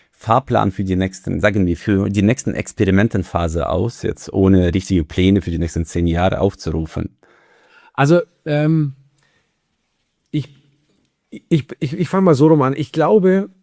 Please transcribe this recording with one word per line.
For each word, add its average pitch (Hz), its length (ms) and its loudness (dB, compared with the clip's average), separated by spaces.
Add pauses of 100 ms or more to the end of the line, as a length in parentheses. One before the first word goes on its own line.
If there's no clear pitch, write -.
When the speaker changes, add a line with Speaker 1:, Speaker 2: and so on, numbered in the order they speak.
(220)
Speaker 1:
Fahrplan 110 500 0
für 104 120 -6
die 92 140 -2
nächsten, 95 420 -4
sagen 101 260 0
wir, 87 120 0
für 101 320 0
die 101 120 -2
nächsten 104 320 0
Experimentenphase 92 1160 -2
aus, 98 320 -4
jetzt - 320 -8
ohne 95 400 4
richtige 90 320 0
Pläne 92 360 2
für - 80 -8
die 82 80 -4
nächsten 82 280 -4
zehn 87 220 -2
Jahre 85 340 0
aufzurufen? 82 720 -4 (800)
Speaker 2:
Also, 151 260 2 (240)
ähm, 151 520 0 (1300)
ich, 151 200 -6 (800)
ich, - 380 -2 (120)
ich, 147 140 -6
ich 175 160 -4
fang 190 160 0
mal 165 100 6
so 143 120 6
rum 160 160 6
an. 131 120 0
Ich - 160 -8
glaube, 190 580 2 (140)